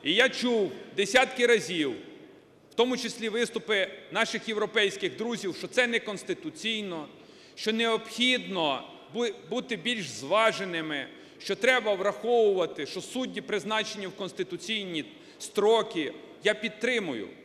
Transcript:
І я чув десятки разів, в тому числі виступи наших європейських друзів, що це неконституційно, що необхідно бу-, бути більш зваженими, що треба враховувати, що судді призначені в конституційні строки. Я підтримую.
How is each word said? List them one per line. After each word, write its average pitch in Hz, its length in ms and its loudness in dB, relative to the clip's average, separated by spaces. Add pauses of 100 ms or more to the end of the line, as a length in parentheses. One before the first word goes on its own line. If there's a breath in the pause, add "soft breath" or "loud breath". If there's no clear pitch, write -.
І 143 100 2
я 240 160 6
чув 220 420 2 (240)
десятки 240 500 4
разів, 180 460 2 (800)
в - 40 -20
тому 247 220 2
числі 226 320 -4
виступи 214 580 0 (240)
наших 220 360 -2
європейських 202 720 0
друзів, 208 380 -2
що - 120 -10
це 247 200 2
неконституційно, 196 1200 -4 (480 loud breath)
що - 180 0
необхідно 220 1080 2 (300)
бу-, 233 200 0 (160)
бути 240 260 -4
більш 190 340 -2
зваженими, 160 1000 0 (320 loud breath)
що - 160 -4
треба 233 380 4
враховувати, 196 920 2
що 180 160 -8
судді 208 400 -6
призначені 208 680 -2
в 175 40 -8
конституційні 180 960 -6 (340 loud breath)
строки. 208 720 2 (300)
Я 208 100 4
підтримую. 208 720 -2 (180)